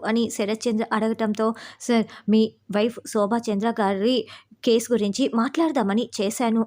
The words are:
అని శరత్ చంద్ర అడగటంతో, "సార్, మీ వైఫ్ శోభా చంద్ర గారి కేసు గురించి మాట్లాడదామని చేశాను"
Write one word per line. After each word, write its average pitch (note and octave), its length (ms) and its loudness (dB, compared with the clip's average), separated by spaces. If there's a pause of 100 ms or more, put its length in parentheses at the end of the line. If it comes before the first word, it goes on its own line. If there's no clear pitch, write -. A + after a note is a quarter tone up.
అని A3+ 240 0
శరత్ A3 340 -4
చంద్ర A3 280 0
అడగటంతో, A3 560 0 (320)
"సార్, A#3 260 2 (240)
మీ A3 120 6 (300)
వైఫ్ G#3+ 260 0 (100)
శోభా G#3+ 320 0
చంద్ర A3 320 -2
గారి G#3 460 0 (460)
కేసు A#3 260 4
గురించి G#3+ 340 0 (100)
మాట్లాడదామని A#3+ 800 0
చేశాను" A3 560 0